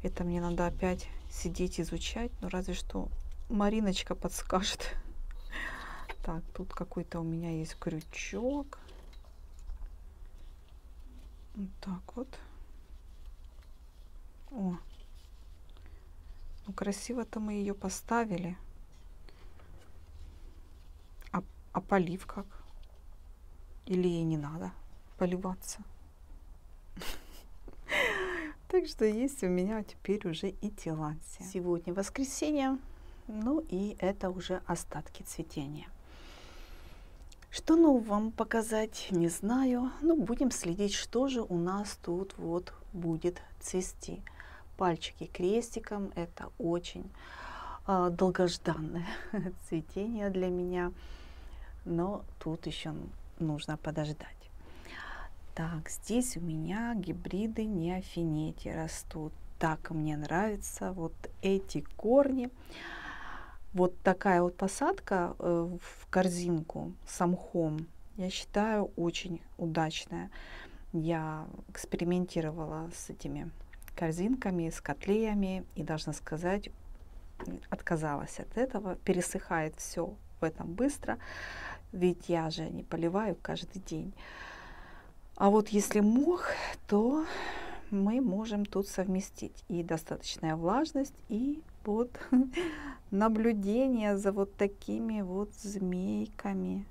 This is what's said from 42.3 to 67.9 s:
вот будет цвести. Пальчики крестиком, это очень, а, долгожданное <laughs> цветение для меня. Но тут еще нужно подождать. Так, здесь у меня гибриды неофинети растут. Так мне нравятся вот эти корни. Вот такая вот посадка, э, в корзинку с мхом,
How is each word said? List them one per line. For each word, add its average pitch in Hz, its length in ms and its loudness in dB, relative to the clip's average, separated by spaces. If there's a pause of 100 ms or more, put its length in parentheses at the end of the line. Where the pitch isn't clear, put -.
вот 170 360 -2 (180)
будет 170 500 0 (200)
цвести. - 600 -4 (540)
Пальчики 165 580 2
крестиком, 208 840 2
это - 340 -4 (100)
очень, 175 500 -2 (760)
а, 180 240 6
долгожданное 175 960 4 (240)
<laughs> 185 220 0 (160)
цветение 202 600 0
для 185 200 4
меня. 180 420 2 (920)
Но 170 400 0 (120)
тут 160 300 -2
еще 156 260 -4 (460)
нужно 156 380 0
подождать. 151 500 -2 (1300)
Так, 165 340 -2
здесь - 480 0
у 165 40 -2
меня 175 540 0
гибриды 208 720 0
неофинети 165 1040 0
растут. 160 640 -4 (260)
Так 160 300 2
мне 151 260 2
нравятся 190 760 0
вот 165 220 -2 (280)
эти 190 420 4 (120)
корни. 262 540 6 (1200)
Вот 180 280 6
такая 185 400 8
вот 175 140 4
посадка, 196 840 2
э, 175 420 2
в - 280 -14
корзинку 175 840 2 (140)
с - 180 2
мхом, 165 600 2 (300)